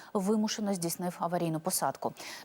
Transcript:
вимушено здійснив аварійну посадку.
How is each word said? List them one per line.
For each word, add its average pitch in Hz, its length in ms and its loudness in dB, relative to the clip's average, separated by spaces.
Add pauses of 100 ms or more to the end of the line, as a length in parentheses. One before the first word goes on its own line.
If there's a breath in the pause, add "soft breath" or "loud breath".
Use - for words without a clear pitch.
(140 loud breath)
вимушено 214 600 2
здійснив 175 460 -2
аварійну 170 400 2
посадку. - 540 0 (320 loud breath)